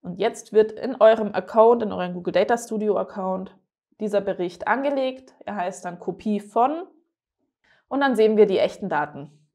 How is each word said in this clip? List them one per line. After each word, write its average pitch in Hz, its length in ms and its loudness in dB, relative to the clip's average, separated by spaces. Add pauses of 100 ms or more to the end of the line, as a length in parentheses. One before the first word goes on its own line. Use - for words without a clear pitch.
Und 180 180 -12
jetzt - 360 -4
wird 214 180 4
in - 280 -8
eurem 220 340 4
Account, 226 480 4
in 202 100 -4
eurem 180 220 -6
Google 180 180 -6
Data 208 240 2
Studio 214 400 -2
Account, 190 600 -6 (440)
dieser 208 220 -2
Bericht 185 440 -6
angelegt. 262 680 -2 (100)
Er 202 120 -10
heißt 190 280 -6
dann 175 160 -10
Kopie 208 400 -4
von. 277 460 0 (1000)
Und 269 120 -2
dann 269 160 2
sehen 220 220 4
wir 214 80 8
die 190 120 2
echten - 300 -2
Daten. 147 680 -6